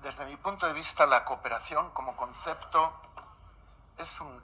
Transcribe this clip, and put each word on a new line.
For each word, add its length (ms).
desde 240
mi 120
punto 280
de 80
vista, 320
la 200
cooperación 680
como 240
concepto 760
es 200
un, 240